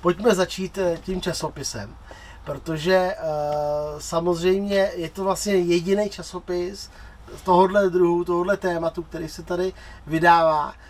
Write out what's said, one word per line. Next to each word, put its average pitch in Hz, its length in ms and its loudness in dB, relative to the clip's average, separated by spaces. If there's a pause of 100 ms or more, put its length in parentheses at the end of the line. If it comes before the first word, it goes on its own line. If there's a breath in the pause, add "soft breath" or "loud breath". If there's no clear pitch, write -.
Pojďme 185 340 2
začít, 185 420 -4
eh, 175 260 0
tím 185 180 -6
časopisem, 135 720 -8 (500 loud breath)
protože, 156 500 -2
eh, 185 200 2 (800)
samozřejmě 185 1000 0
je 165 140 -6
to 190 140 -8
vlastně 196 320 -2
jediný 180 540 2
časopis 180 800 -8 (540 loud breath)
tohodle 185 460 6
druhu, 175 340 4
tohodle 180 340 0
tématu, 170 460 -2
který 160 260 -8
se - 140 -14
tady 185 300 -4 (340 loud breath)
vydává. 160 680 4 (160 loud breath)